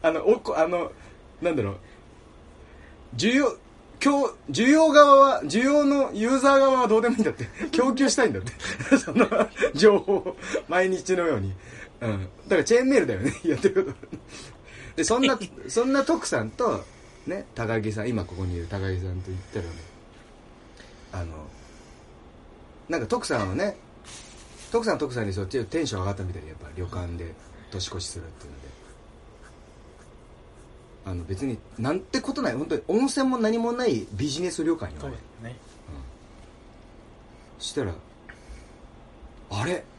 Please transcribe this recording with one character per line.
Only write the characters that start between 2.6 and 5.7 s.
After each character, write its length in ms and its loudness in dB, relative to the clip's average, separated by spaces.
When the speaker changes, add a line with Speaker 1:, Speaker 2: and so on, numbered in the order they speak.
Speaker 1:
需 200 2
要、 200 2
供-、 280 2
需 180 2
要 240 8
側 240 10
は、 280 8
需 180 0
要 220 4